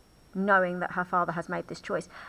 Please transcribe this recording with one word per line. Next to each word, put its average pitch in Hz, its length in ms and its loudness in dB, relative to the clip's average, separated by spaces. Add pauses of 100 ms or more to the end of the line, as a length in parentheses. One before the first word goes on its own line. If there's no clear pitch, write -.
(360)
knowing 185 440 4
that - 120 -4
her 180 140 -2
father 175 260 0
has 165 160 -4
made 170 220 -6
this - 100 -12
choice 170 300 -6 (200)